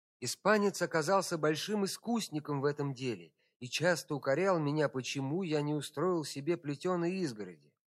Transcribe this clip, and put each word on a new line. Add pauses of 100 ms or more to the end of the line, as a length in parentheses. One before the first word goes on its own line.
(200)
Испанец
оказался
большим
искусником
в
этом
деле (260)
и
часто
укорял
меня,
почему
я
не
устроил
себе
плетеной
изгороди, (280)